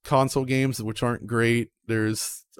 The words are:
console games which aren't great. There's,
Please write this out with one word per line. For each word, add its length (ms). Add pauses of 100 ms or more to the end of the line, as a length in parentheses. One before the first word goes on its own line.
console 420
games 360
which 220
aren't 240
great. 420 (180)
There's, 580 (140)